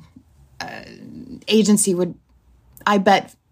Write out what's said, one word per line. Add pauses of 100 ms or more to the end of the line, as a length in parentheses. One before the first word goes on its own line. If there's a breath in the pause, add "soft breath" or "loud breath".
(600)
uh, (600)
agency
would, (720)
I
bet, (180)